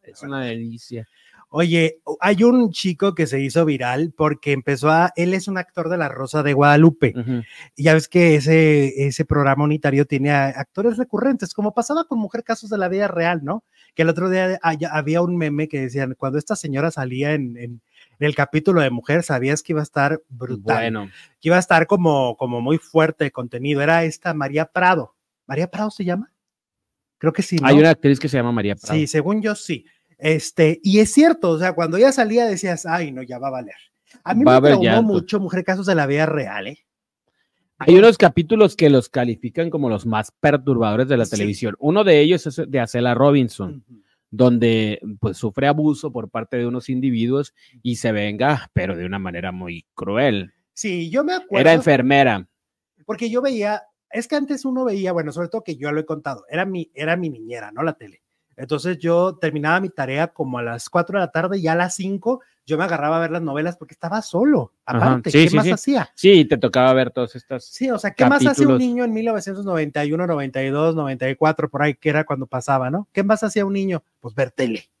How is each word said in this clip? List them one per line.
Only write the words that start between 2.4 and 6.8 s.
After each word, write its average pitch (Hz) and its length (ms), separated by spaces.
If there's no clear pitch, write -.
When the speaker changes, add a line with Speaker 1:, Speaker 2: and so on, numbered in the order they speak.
Speaker 2:
un 240 280
chico 185 440
que 156 120
se 135 120
hizo 139 260
viral 139 500
porque 147 360
empezó 139 380
a, 170 260
él 175 180
es 190 140
un 190 100
actor 175 320
de 180 80
La 151 120
Rosa 135 340
de 143 100
Guadalupe, 147 600